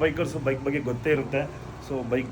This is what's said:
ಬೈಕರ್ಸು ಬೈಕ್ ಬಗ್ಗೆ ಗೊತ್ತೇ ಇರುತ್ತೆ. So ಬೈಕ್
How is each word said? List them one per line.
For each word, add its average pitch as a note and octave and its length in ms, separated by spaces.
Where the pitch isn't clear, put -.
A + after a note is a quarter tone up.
ಬೈಕರ್ಸು D#3+ 360
ಬೈಕ್ C3 180
ಬಗ್ಗೆ C#3+ 140
ಗೊತ್ತೇ D3+ 260
ಇರುತ್ತೆ. C3 240
So C#3 100
ಬೈಕ್ B2 220